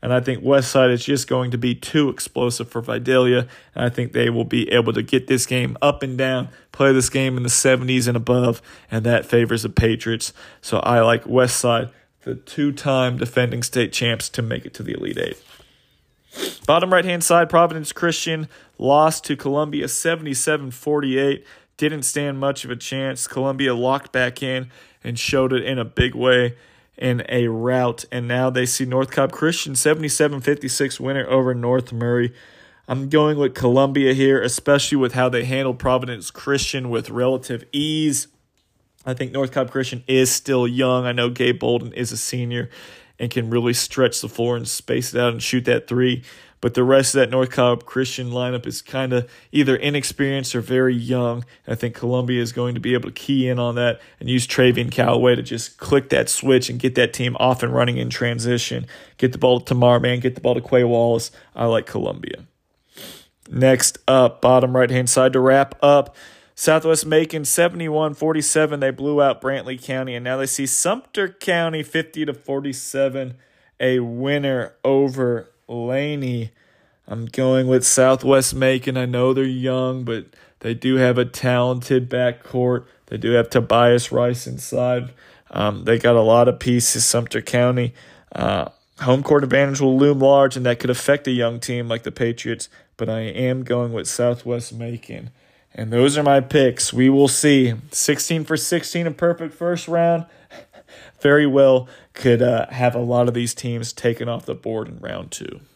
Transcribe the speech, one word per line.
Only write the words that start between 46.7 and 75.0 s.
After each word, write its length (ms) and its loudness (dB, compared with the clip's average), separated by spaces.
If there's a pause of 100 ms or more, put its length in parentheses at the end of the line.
the 100 2
rest 320 4
of 40 2
that 100 4
North 220 -2
Cobb 340 0
Christian 460 -6
lineup 340 -6
is 160 -10
kinda 460 -4 (240)
either 240 4
inexperienced 800 -2
or 60 -2
very 340 2
young. 500 -2 (200)
And 80 -6
I 20 -6
think 200 -6
Columbia 460 -2
is 100 -4
going 240 -4
to 60 -8
be 120 -2
able 160 -2
to 40 -20
key 340 -2
in 120 -2
on 160 -2
that 260 -2 (180)
and 100 -10
use 160 0
Travian 460 2
Callaway 440 4
to 80 -6
just 340 -10
click 320 0
that 200 0
switch 400 2
and 100 -8
get 160 -2
that 180 0
team 260 -4
off 240 2
and 100 -4
running 240 0
in 120 -4
transition. 800 -4 (300)
Get 140 2
the 60 -10
ball 220 4
to 60 -18
Tamar, 360 4
man. 180 0
Get 160 -2
the 60 -16
ball 140 2
to 60 -4
Quay 220 2
Wallace. 480 2 (240)
I 100 -4
like 200 0
Columbia. 600 -8 (1040)
Next 480 2 (100)
up, 340 4
bottom 340 4
right-hand 340 2
side 240 4
to 60 4
wrap 420 4
up. 340 4 (400)
Southwest 500 2
Macon, 400 0
seventy-one 720 0
forty-seven. 640 0
They 100 0
blew 300 0
out 200 2
Brantley 400 -6
County, 320 -6
and 120 -8
now 100 -2
they 100 -2
see 200 -4
Sumter 640 -4
County 540 -2
fifty 420 -4
to 80 -6
forty-seven, 1000 -6 (440)
a 200 2
winner 720 -2 (100)
over 680 0 (180)